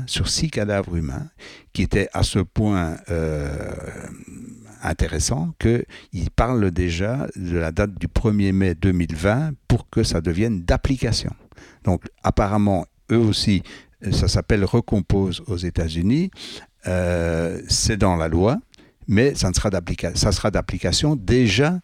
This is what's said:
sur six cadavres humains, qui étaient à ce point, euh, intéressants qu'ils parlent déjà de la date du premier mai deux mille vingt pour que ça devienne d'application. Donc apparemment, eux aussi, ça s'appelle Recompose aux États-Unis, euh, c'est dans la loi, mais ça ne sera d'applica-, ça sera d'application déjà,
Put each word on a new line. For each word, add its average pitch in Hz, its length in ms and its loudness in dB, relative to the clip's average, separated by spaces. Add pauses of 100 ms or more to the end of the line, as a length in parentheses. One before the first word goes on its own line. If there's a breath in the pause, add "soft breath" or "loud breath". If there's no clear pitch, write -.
sur - 240 -2
six 160 200 -2
cadavres 101 460 -2
humains, 78 320 -4 (460 loud breath)
qui - 80 0
étaient 95 320 2
à 90 100 0
ce - 160 0
point, 92 560 0 (160)
euh, 80 380 -2 (1300)
intéressants 87 800 -2
qu'ils - 760 -2
parlent 113 380 0
déjà 90 640 -2
de 87 220 -4
la 82 160 -2
date 101 260 -2
du 85 80 -4
premier 101 460 2
mai 95 220 2
deux 92 180 2
mille 82 240 0
vingt 117 340 2 (160)
pour - 220 0
que 113 140 2
ça 87 180 0
devienne 90 400 0
d'application. 127 720 0 (500 loud breath)
Donc 90 200 0 (200)
apparemment, 101 600 2 (260)
eux 110 60 4
aussi, 107 440 2 (500 loud breath)
ça 87 160 2
s'appelle 98 380 2
Recompose 98 840 0
aux 95 80 -4
États-Unis, 87 760 0 (580 loud breath)
euh, 87 840 0
c'est - 260 0
dans 95 220 2
la 82 100 0
loi, 98 320 2 (480 soft breath)
mais 120 260 4
ça - 140 0
ne 90 60 0
sera - 160 0
d'applica-, 87 460 -4
ça 101 180 2
sera - 180 0
d'application 92 640 0
déjà, 123 680 2